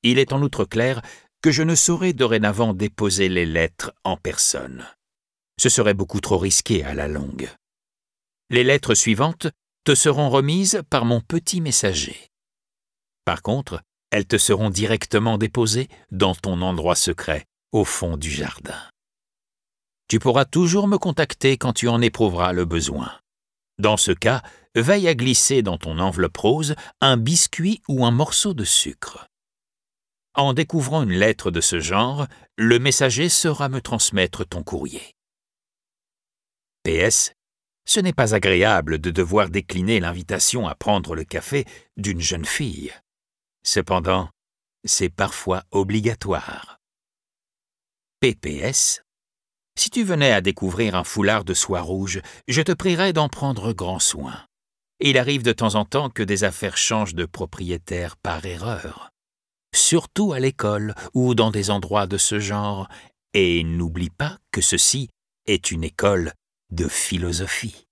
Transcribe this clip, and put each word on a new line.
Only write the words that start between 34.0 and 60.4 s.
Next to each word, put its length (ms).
ton 140
courrier. 540
P 140
S, 360
ce 120
n'est 140
pas 220
agréable 640
de 100
devoir 400
décliner 500
l'invitation 680
à 80
prendre 400
le 80
café 420
d'une 240
jeune 240
fille. 480
Cependant, 640
c'est 260
parfois 640
obligatoire. 1080
P 160
P 220
S, 440
si 140
tu 140
venais 280
à 100
découvrir 520
un 100
foulard 400
de 120
soie 260
rouge, 400
je 140
te 120
prierais 380
d'en 160
prendre 460
grand 240
soin. 480
Il 180
arrive 240
de 100
temps 220
en 100
temps 280
que 100
des 220
affaires 340
changent 380
de 100
propriétaire 920
par 280
erreur, 640
surtout 580
à 80
l'école 540